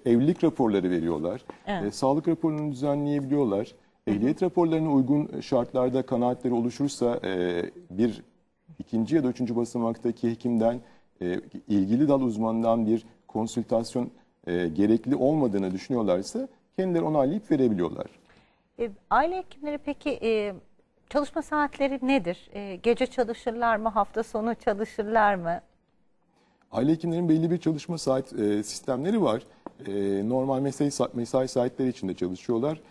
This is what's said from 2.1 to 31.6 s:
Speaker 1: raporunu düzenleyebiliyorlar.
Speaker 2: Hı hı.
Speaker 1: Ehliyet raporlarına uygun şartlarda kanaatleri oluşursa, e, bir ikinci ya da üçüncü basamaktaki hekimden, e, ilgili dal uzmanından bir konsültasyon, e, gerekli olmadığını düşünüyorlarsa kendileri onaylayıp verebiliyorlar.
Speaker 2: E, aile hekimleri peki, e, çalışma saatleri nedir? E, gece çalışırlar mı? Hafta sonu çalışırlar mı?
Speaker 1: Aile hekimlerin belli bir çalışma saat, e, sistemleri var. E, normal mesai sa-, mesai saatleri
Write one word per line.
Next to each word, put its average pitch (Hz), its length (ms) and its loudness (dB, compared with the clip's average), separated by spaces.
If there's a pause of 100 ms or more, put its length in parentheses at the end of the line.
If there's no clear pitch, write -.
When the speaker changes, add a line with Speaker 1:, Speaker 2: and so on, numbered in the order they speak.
Speaker 1:
raporunu 156 440 -2
düzenleyebiliyorlar. 139 1000 0 (300)
Speaker 2:
Hı 107 60 -2
hı. 98 40 2
Speaker 1:
Ehliyet 127 280 0
raporlarına 160 500 2
uygun 143 480 2
şartlarda 127 680 0
kanaatleri 123 480 0
oluşursa, 120 680 -2
e, 90 380 0 (280)
bir 107 320 0 (560)
ikinci 113 380 -2
ya 147 80 2
da 127 40 0
üçüncü 120 280 -4
basamaktaki 117 760 -2
hekimden, 117 500 0 (420)
e, 90 180 -2 (280)
ilgili 107 400 2
dal 139 120 4
uzmanından 113 680 0
bir 110 180 0 (240)
konsültasyon, 117 840 -4 (360)
e, 87 220 0
gerekli 110 480 2
olmadığını 127 540 2
düşünüyorlarsa 110 760 -2 (280)
kendileri 175 280 0
onaylayıp 156 460 0
verebiliyorlar. 110 560 2 (720)
Speaker 2:
E, 226 120 -4 (200)
aile 302 260 2
hekimleri 294 420 -8
peki, 285 440 -6
e, 208 320 0 (580)
çalışma 285 300 -2
saatleri 277 600 -2
nedir? 240 520 0
E, 202 220 -10
gece 233 300 2
çalışırlar 233 680 -2
mı? 220 120 -4
Hafta 202 340 0
sonu 220 320 -4
çalışırlar 208 800 2
mı? 170 260 -4 (1120)
Speaker 1:
Aile 131 220 2
hekimlerin 165 360 0
belli 160 220 4
bir 175 80 2
çalışma 160 400 -2
saat, 131 340 0
e, 104 300 2
sistemleri 160 600 -2
var. 120 200 2 (440)
E, 101 60 -6 (360)
normal 131 320 0
mesai 139 280 0
sa-, - 260 -2
mesai 127 340 0
saatleri 123 400 0